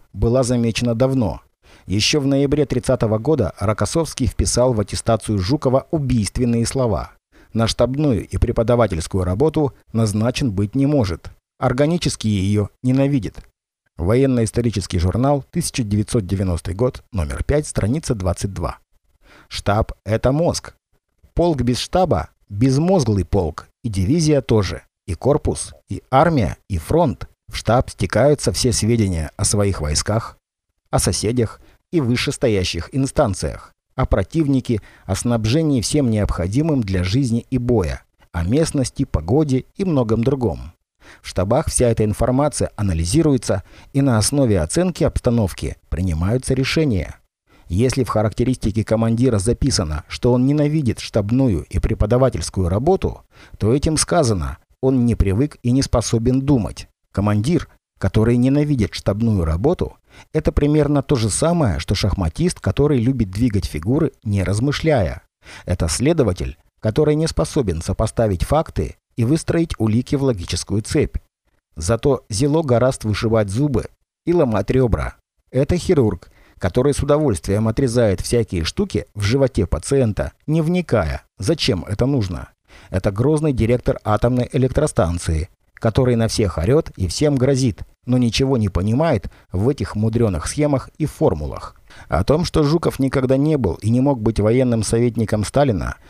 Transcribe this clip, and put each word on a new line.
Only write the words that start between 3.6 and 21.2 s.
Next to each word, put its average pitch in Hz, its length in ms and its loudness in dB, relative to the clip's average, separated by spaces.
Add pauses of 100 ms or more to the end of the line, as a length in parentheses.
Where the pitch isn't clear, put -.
вписал 123 440 0
в 107 80 -2
аттестацию 107 600 -2
Жукова 131 520 0
убийственные 120 720 -2
слова: 110 460 -2 (400)
"На 113 160 0
штабную 127 580 0
и 95 120 -6
преподавательскую 110 880 0
работу 139 480 0 (180)
назначен 113 600 0
быть 101 200 -2
не 139 120 2
может. 117 460 -2 (280)
Органически 135 720 0
ее 101 400 0 (120)
ненавидит". 131 540 0 (640)
Военно-исторический 117 1000 0
журнал, 120 540 0
тысяча - 320 -4
девятьсот 104 420 -2
девяностый 90 480 -4
год, 117 380 -4
номер 76 320 -4
пять, 147 240 0
страница 127 480 -2
двадцать 92 360 -4
два. - 280 -8 (680)
Штаб — - 440 -2 (140)
это 113 260 0
мозг. 151 420 -2 (640)